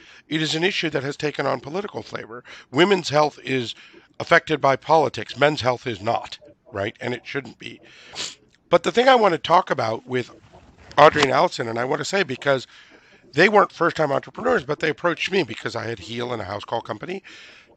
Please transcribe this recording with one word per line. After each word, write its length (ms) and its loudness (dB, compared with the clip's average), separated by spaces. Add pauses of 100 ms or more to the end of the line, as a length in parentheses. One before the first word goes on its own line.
(280)
It 140 -4
is 140 -4
an 80 -2
issue 260 -2
that 140 -4
has 120 -6
taken 300 -4
on 140 -2
political 420 -10
flavor. 420 -14 (280)
Women's 380 4
health 340 2
is 320 -4 (440)
affected 400 2
by 160 4
politics. 600 0
Men's 240 2
health 240 -2
is 160 -6
not, 380 -4 (320)
right? 280 -6
And 140 -6
it 140 -12
shouldn't 320 -10
be. 200 -16 (880)
But 120 4
the 100 -2
thing 160 2
I 80 8
want 180 4
to 40 -2
talk 320 2
about 380 -4
with 240 -4 (680)
Audrey 240 8
and 100 2
Allison, 360 0
and 100 -4
I 80 -2
want 140 -2
to 60 -6
say 180 -2
because 420 -2 (680)
they 160 6
weren't 220 4
first-time 400 -2
entrepreneurs, 520 -2
but 160 -6
they 100 -2
approached 420 -4
me 120 2
because 320 -8
I 80 -6
had 160 -6
Heal 340 -8
and 80 -6
a 40 -8
house 200 -8
call 160 -4
company 400 -10 (540)